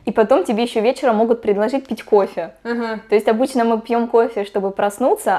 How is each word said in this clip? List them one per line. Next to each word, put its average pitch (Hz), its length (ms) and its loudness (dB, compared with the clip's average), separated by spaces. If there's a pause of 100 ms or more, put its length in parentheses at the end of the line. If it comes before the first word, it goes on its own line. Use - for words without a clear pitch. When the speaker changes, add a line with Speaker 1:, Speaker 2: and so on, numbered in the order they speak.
Speaker 1:
и 240 60 -4
потом 247 320 2
тебе 226 180 -2
еще 240 180 -2
вечером 240 360 0
могут 233 260 0
предложить 220 460 -2
пить - 160 -8
кофе. 185 480 0 (120)
Speaker 2:
Ага. 233 440 -6
Speaker 1:
То 202 80 0
есть 220 120 2
обычно 233 360 0
мы 226 160 0
пьем 233 280 -2
кофе, 226 360 2
чтобы 196 260 -4
проснуться, 208 680 0